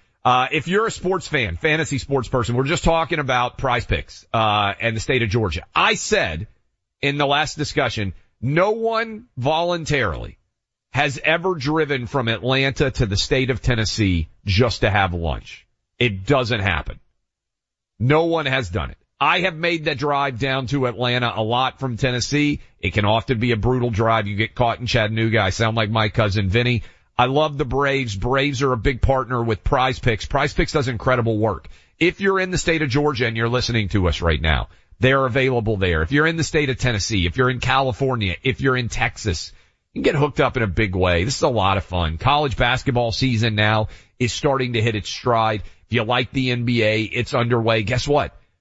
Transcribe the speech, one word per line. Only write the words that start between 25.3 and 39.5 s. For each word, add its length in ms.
I 100
sound 260
like 120
my 220
cousin 400
Vinny. 320
I 60
love 320
the 80
Braves. 500
Braves 480
are 120
a 40
big 220
partner 420
with 220
Prize 340
Picks. 280
Prize 260
Picks 200
does 160
incredible 500
work. 300
If 220
you're 180
in 120
the 80
state 240
of 80
Georgia 360
and 100
you're 120
listening 400
to 200
us 120
right 200
now, 280
they're 240
available 540
there. 240
If 100
you're 140
in 100
the 80
state 240
of 80
Tennessee, 480
if 140
you're 120
in 100
California, 840
if 180
you're 160
in 140
Texas, 640